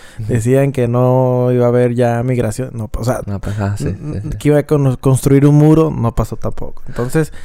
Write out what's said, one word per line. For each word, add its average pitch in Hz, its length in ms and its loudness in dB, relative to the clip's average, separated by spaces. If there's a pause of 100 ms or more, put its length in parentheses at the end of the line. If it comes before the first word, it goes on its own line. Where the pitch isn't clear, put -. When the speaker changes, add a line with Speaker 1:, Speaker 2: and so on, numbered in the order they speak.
(200)
Speaker 1:
Ujú. 110 120 -6
Speaker 2:
Decían 131 400 2
que 123 160 -2
no 127 640 2
iba 123 140 2
a 120 40 2
haber 120 260 2
ya 117 260 0
migración, 127 520 -4
no, 110 220 -10
o - 80 -4
sea, 110 220 -2
Speaker 1:
No, 101 140 -6
pues, 104 200 -8
ah, 101 160 -2
sí, 101 120 -6
Speaker 2:
n-, - 340 -8
Speaker 1:
sí, 107 100 -8
sí. 104 60 -8
Speaker 2:
que 143 120 -2
iba 147 100 4
a 135 80 -2
con-, 139 300 0
construir 135 500 4
un 147 80 6
muro, 156 340 6
no 117 240 -4
pasó 113 220 -4
tampoco. - 520 -6
Entonces, 143 460 -2 (120)